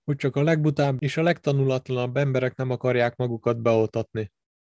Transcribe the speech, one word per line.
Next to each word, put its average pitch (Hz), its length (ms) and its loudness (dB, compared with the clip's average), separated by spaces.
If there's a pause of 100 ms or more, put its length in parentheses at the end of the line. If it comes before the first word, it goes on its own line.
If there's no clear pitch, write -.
hogy 147 120 -2
csak 139 200 -2
a 139 60 2
legbutább 147 600 2
és 139 140 -2
a 160 60 -2
legtanulatlanabb 131 920 0
emberek 127 400 0
nem 127 140 -4
akarják 120 460 0
magukat 117 460 -2
beoltatni. 113 680 0 (380)